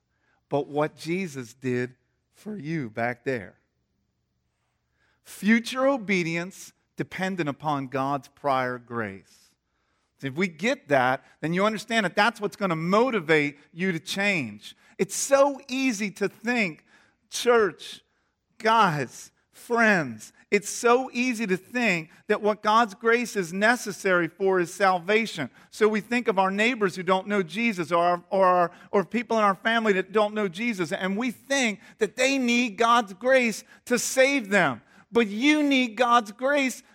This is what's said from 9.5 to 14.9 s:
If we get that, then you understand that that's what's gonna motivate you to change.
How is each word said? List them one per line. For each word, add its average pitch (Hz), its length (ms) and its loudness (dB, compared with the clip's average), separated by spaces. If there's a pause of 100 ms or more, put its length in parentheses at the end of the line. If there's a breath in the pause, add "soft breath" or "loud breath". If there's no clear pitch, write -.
If 135 120 -8
we 180 120 -2
get 196 420 -4
that, 131 360 2 (160 soft breath)
then 156 120 -4
you 185 120 0
understand 220 400 -2
that 180 120 -4
that's 214 240 2
what's 202 160 -6
gonna 180 200 -2
motivate 165 840 0 (140 soft breath)
you 180 200 -4
to 160 80 -4
change. 165 760 -6 (220 soft breath)